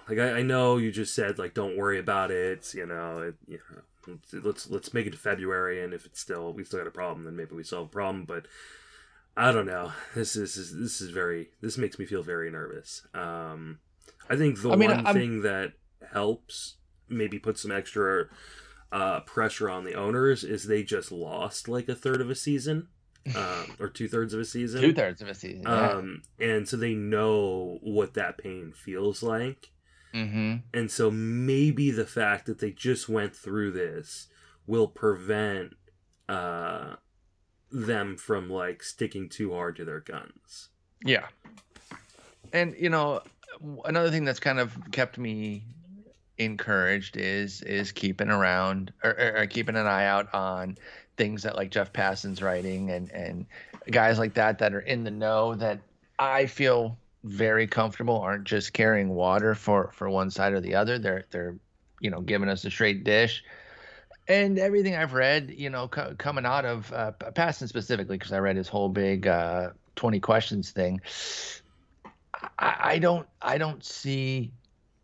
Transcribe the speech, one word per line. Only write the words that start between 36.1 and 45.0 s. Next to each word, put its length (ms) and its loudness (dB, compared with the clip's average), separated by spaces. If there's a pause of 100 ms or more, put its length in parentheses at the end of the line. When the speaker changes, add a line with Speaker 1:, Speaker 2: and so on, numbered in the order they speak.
Speaker 1:
uh, 640 -4 (760)
them 460 -2
from, 320 -2
like, 340 -4
sticking 460 -6
too 240 -4
hard 240 -4
to 80 -12
their 160 -8
guns. 680 -16 (340)
Speaker 2:
Yeah. 220 4 (1300)
And, 240 2
you 100 2
know, 320 2 (380)
w-, 260 -12
another 260 4
thing 140 2
that's 140 0
kind 220 2
of 180 -2 (140)
kept 260 0